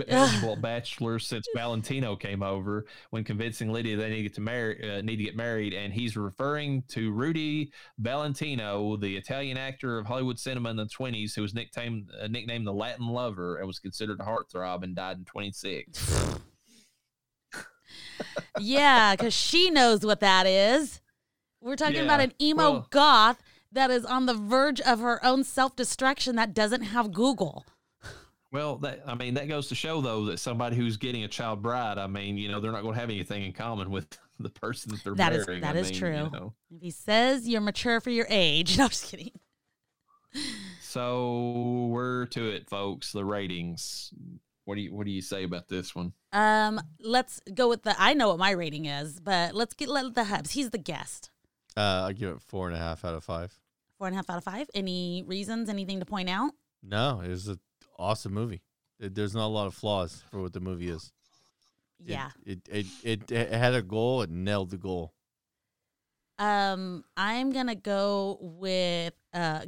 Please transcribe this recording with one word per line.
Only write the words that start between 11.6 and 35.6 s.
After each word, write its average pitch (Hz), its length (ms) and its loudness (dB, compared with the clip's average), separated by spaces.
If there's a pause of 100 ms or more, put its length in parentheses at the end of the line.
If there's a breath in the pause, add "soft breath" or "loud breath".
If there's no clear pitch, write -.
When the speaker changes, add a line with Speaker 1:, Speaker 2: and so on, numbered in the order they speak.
Speaker 2:
uh, 107 100 -6
nicknamed 117 380 -6
the 98 60 -2
Latin 117 340 -4
Lover 101 520 -2
and 95 80 -6
was 92 120 -8
considered 101 400 -6
a 98 60 -8
heartthrob 92 580 -4
and 90 140 -8
died 92 220 -6
in 90 80 -16
twenty-six. - 1160 -4
<laughs> - 60 -20 (2000 loud breath)
Speaker 1:
Yeah, 240 560 8
'cause 226 180 2
she 349 360 6
knows 233 340 8
what 208 160 4
that 190 260 8
is. 214 540 4 (600)
We're 254 160 -4
talking 302 260 2
about 294 180 6
Speaker 2:
Yeah, 269 60 6
Speaker 1:
an 254 140 -2
emo 311 220 4 (100)
Speaker 2:
well 254 180 -2
Speaker 1:
goth 247 520 8 (300 soft breath)
that 262 180 4
is 247 140 2
on 254 220 2
the 247 80 4
verge 262 460 4
of 240 200 4
her 240 240 2
own 262 200 6
self-destruction 262 920 2
that 220 180 2
doesn't 220 280 2
have 214 300 0
Google. 202 520 2 (880 loud breath)
Speaker 2:
Well, 147 260 -2
that, 139 280 -6
I 120 80 -6
mean, 123 200 -2
that 143 140 -2
goes 147 200 -4
to 123 60 -6
show, 160 280 -2
though, 110 240 0
that - 120 -2
somebody 120 380 -2
who's 117 220 2
getting 123 260 -4
a 107 40 -6
child 107 340 -6
bride, 117 340 -2
I 98 100 -2
mean, 101 300 -4
you 104 140 -4
know, 104 100 -4
they're 110 120 -2
not 104 100 -6
gonna 110 140 -4
have 120 120 -4
anything 101 360 -6
in 92 80 -6
common 107 380 -6
with 95 160 -4 (180)
<laughs> - 140 -20
the - 120 -8
person - 420 -8
that 104 100 -8
they're 202 120 -6
Speaker 1:
That 175 180 4
is, - 140 0
Speaker 2:
marrying. 175 160 -6